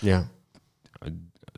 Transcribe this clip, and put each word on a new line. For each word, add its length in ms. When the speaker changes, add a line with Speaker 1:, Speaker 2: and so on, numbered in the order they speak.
Speaker 1:
Yeah. 240
Speaker 2:
Uh, 60